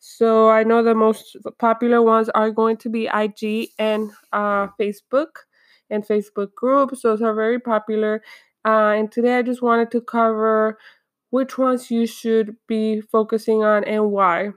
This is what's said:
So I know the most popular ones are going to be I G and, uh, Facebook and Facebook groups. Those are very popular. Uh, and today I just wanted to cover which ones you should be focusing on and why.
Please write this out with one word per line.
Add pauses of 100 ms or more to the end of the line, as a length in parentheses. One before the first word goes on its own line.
So
I
know
the
most (240)
popular
ones
are
going
to
be
I
G
and, (240)
uh, (120)
Facebook (420)
and
Facebook
groups.
Those
are
very
popular. (440)
Uh,
and
today
I
just
wanted
to
cover (520)
which
ones
you
should (120)
be
focusing
on
and
why.